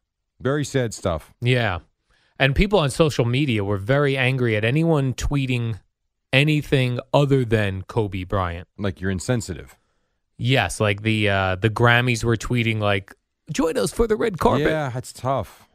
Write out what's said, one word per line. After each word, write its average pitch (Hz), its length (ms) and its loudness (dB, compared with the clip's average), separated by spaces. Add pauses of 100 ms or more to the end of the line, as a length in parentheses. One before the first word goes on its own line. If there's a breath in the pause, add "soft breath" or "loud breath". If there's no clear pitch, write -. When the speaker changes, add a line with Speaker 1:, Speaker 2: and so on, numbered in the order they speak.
(400)
Speaker 1:
Very 139 240 -2
sad 123 300 -2
stuff. - 460 -6
Speaker 2:
Yeah. 120 400 0 (580)
And 139 160 2
people 202 240 2
on 143 120 2
social 143 340 2
media 120 400 0
were 101 120 -2
very 135 400 0
angry 123 400 0
at 107 80 -2
anyone 143 500 0
tweeting 127 680 -4 (520)
anything 135 680 2 (160)
other 135 300 4
than 104 380 0
Kobe 95 420 -4
Bryant. 90 440 -4 (100)
Speaker 1:
Like, 98 220 -4
you're 95 100 -2
insensitive. 95 680 -6 (600)
Speaker 2:
Yes, 120 420 0
like 104 220 0
the, 107 280 0
uh, 95 260 0
the 107 140 0
Grammys 120 540 2
were 117 120 0
tweeting, 113 420 -2
like, 101 360 -2 (360)
"Join 285 280 -2
us 196 140 0
for 233 140 0
the 214 100 0
red 226 220 -4
carpet." - 280 4
Speaker 1:
Yeah, 151 260 -2
that's 120 220 -10
tough. 123 600 -4